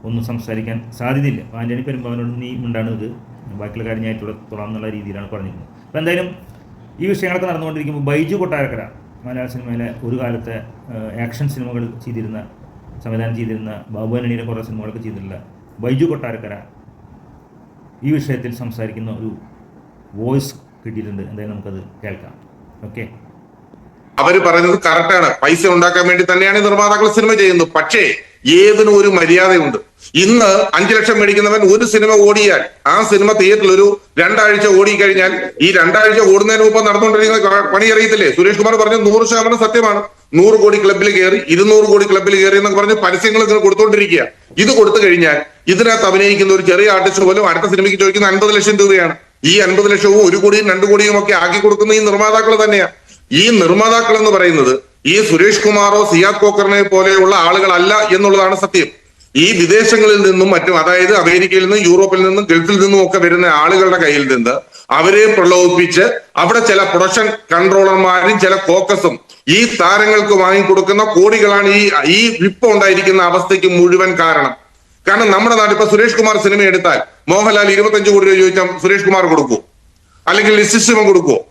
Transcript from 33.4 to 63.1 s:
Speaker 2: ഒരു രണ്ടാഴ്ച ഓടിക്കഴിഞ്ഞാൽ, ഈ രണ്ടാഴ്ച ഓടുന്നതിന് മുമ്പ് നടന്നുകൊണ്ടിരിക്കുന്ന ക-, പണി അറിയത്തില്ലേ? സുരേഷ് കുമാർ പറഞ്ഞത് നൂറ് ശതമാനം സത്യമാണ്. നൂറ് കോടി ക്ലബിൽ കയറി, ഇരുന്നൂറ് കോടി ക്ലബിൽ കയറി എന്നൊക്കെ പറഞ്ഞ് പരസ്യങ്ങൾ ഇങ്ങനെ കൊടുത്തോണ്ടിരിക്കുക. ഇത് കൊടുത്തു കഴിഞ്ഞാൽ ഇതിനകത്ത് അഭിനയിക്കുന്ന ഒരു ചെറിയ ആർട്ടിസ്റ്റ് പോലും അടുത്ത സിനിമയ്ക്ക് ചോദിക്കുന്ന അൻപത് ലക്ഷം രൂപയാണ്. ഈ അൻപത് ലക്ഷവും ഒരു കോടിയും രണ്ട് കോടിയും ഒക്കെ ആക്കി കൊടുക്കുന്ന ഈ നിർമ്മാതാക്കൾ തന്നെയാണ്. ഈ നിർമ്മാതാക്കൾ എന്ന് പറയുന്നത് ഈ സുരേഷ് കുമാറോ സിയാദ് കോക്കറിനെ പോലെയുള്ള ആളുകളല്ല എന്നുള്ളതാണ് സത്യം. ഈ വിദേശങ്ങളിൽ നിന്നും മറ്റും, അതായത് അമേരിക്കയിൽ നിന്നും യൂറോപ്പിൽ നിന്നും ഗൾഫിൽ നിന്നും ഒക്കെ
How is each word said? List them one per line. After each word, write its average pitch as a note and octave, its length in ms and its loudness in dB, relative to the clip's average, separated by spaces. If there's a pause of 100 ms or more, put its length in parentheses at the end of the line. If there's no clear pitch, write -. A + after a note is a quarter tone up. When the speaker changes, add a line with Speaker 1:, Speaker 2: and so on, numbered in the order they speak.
Speaker 2:
ഒരു G3+ 280 2 (180)
രണ്ടാഴ്ച G#3 480 0
ഓടിക്കഴിഞ്ഞാൽ, G3 840 0 (100)
ഈ F3+ 120 2
രണ്ടാഴ്ച G#3+ 480 2
ഓടുന്നതിന് G#3 440 2
മുമ്പ് G#3+ 240 2
നടന്നുകൊണ്ടിരിക്കുന്ന G#3+ 600 0
ക-, G3+ 260 0
പണി G#3 120 2
അറിയത്തില്ലേ? A3 440 2
സുരേഷ് F3+ 280 0
കുമാർ A3 180 0
പറഞ്ഞത് G#3+ 300 0
നൂറ് A3+ 200 2
ശതമാനം A3+ 320 -2
സത്യമാണ്. A3 440 0 (320)
നൂറ് G3+ 260 4
കോടി G#3 240 2
ക്ലബിൽ G3 260 2
കയറി, F#3 380 0
ഇരുന്നൂറ് G#3 360 4
കോടി G3+ 200 2
ക്ലബിൽ G3 320 0
കയറി G3 200 2
എന്നൊക്കെ G3+ 240 0
പറഞ്ഞ് G#3 140 0
പരസ്യങ്ങൾ G#3 480 -2
ഇങ്ങനെ G#3+ 160 0
കൊടുത്തോണ്ടിരിക്കുക. G3+ 680 0 (300)
ഇത് A3+ 200 2
കൊടുത്തു G#3+ 280 4
കഴിഞ്ഞാൽ E3 360 2 (240)
ഇതിനകത്ത് A3+ 380 0
അഭിനയിക്കുന്ന G3 480 2
ഒരു F#3 100 2
ചെറിയ F#3 280 2
ആർട്ടിസ്റ്റ് F#3+ 340 0
പോലും F#3+ 240 2
അടുത്ത E3+ 220 -2
സിനിമയ്ക്ക് F#3+ 280 0
ചോദിക്കുന്ന G3 280 0
അൻപത് G3+ 280 0
ലക്ഷം G#3 220 0
രൂപയാണ്. F#3+ 400 2 (280)
ഈ F3+ 140 2
അൻപത് G3+ 320 2
ലക്ഷവും G3+ 380 4
ഒരു F3+ 80 2
കോടിയും G#3 340 2
രണ്ട് F#3+ 160 0
കോടിയും G3+ 320 2
ഒക്കെ G3+ 140 -2
ആക്കി F3+ 280 0
കൊടുക്കുന്ന G#3+ 320 2
ഈ A3 60 4
നിർമ്മാതാക്കൾ G#3+ 640 0
തന്നെയാണ്. G3+ 260 0 (420)
ഈ G#3 280 2
നിർമ്മാതാക്കൾ A3 560 2
എന്ന് G#3+ 140 2
പറയുന്നത് D#3+ 480 2 (280)
ഈ G3 160 0
സുരേഷ് G#3 420 0
കുമാറോ G#3 480 0
സിയാദ് F#3+ 220 2
കോക്കറിനെ G3+ 480 0
പോലെയുള്ള F#3+ 540 2
ആളുകളല്ല F#3 580 2
എന്നുള്ളതാണ് G3 600 0
സത്യം. F#3 300 -2 (500)
ഈ F3+ 160 2
വിദേശങ്ങളിൽ G#3 800 2
നിന്നും F#3 200 2
മറ്റും, F3 280 0
അതായത് F3+ 380 2
അമേരിക്കയിൽ F3+ 460 2
നിന്നും F#3 280 0
യൂറോപ്പിൽ F#3 320 2
നിന്നും G3 280 0
ഗൾഫിൽ E3+ 300 0
നിന്നും G3 260 2
ഒക്കെ F#3 120 -2